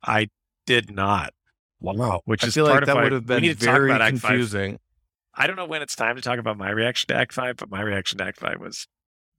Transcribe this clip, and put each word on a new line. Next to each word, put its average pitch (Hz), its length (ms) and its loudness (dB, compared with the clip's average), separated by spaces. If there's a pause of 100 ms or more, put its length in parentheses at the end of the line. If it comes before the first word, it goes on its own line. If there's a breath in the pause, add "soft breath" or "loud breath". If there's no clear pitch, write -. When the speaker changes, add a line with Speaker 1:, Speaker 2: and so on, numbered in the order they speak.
Speaker 1:
I 107 260 0 (380)
did 120 240 2
not. 98 440 0 (460)
Speaker 2:
Wow. 101 440 -2
Speaker 1:
Which 107 200 0
Speaker 2:
I 123 40 0
Speaker 1:
is 107 60 -2
Speaker 2:
feel 151 120 4
Speaker 1:
part 143 100 6
Speaker 2:
like 143 60 4
Speaker 1:
of 135 40 0
Speaker 2:
that 139 100 4
Speaker 1:
why 120 80 4
Speaker 2:
would 120 80 2
have 127 100 -2
Speaker 1:
we 113 40 -14
Speaker 2:
been 123 160 2
Speaker 1:
need 165 180 0
to 117 60 2
talk 123 80 6
Speaker 2:
very 139 160 4
Speaker 1:
about 113 120 4
Act 120 160 4
Five. 113 120 -2
Speaker 2:
confusing. 104 480 -2 (560)
Speaker 1:
I 139 120 2
don't 185 100 -4
know 180 100 -8
when 156 160 -6
it's - 140 -8
time 117 200 -2
to 131 60 -12
talk 123 160 -2
about 110 200 -4
my 98 120 -4
reaction 113 380 0
to 127 80 0
Act 127 160 0
Five, 127 240 -4
but 104 140 -12
my 98 100 -6
reaction 101 380 -2
to 95 60 -4
Act 95 140 -8
Five - 220 -4
was - 260 -12 (520)